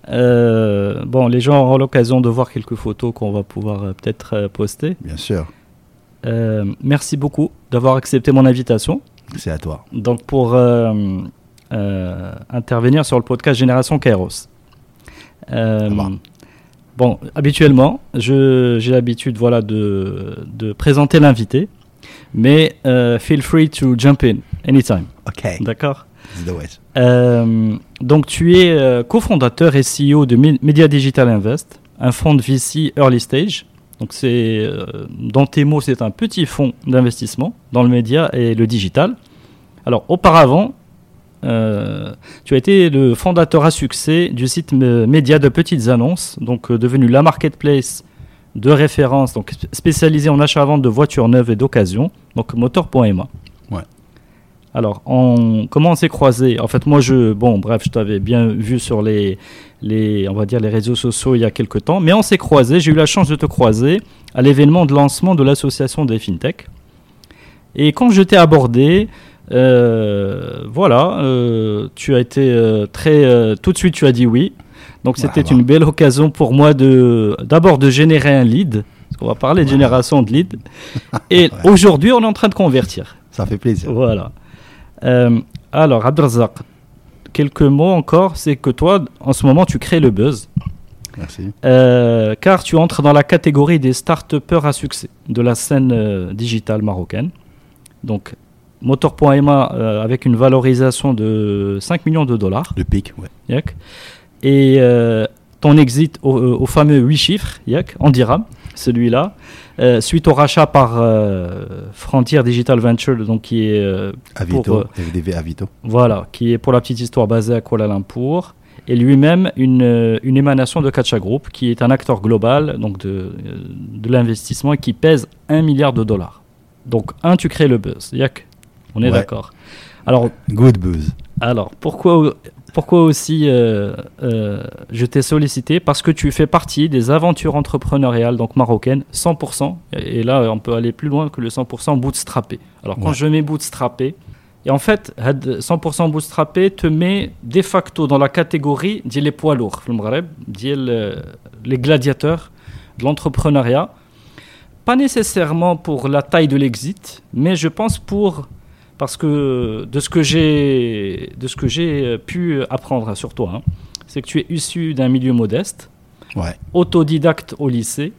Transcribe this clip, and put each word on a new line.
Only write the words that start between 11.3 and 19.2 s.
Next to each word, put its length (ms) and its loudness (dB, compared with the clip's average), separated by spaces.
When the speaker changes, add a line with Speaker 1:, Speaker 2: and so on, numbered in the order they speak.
Speaker 1:
euh, 600 -6
intervenir 560 0
sur 100 -2
le 80 -2
podcast 340 -2
Génération 400 0
Kairos. 500 -2
Euh, 380 -2
Speaker 2:
Ça 60 -2
va. 140 -4
Speaker 1:
bon, 200 2
habituellement, 680 4
je, 680 2
j'ai 140 -2
l'habitude, 460 -2